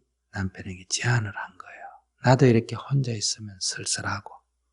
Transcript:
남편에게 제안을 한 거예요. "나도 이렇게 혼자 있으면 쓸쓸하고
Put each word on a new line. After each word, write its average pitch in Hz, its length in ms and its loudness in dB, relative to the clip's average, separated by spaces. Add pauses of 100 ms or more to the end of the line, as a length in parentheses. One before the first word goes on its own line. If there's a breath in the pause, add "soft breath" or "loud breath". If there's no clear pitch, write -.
(320)
남편에게 92 580 -6
제안을 117 360 2 (100)
한 - 220 -12
거예요. - 220 -18 (440)
"나도 127 220 8
이렇게 113 300 4
혼자 131 360 0
있으면 104 480 -6
쓸쓸하고 - 760 -4 (400)